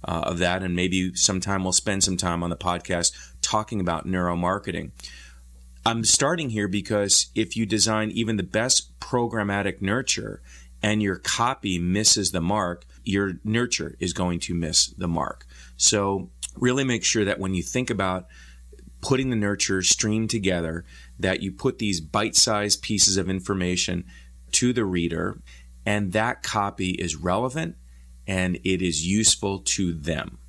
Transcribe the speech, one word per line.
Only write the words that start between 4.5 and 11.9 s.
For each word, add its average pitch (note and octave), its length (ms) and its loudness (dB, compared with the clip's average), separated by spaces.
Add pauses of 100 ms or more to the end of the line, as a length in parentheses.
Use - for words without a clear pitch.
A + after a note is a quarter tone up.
I'm A2+ 180 0
starting D3 460 2
here G#2+ 180 0
because G2+ 680 0
if G#2+ 220 -2
you A2+ 100 0
design G#2+ 460 0
even A2+ 240 0
the G2 80 0
best - 560 -2
programmatic G2+ 840 0
nurture G#2+ 600 -2 (420)
and G#2+ 180 4
your G2 140 2
copy A2 640 0
misses F#2+ 520 2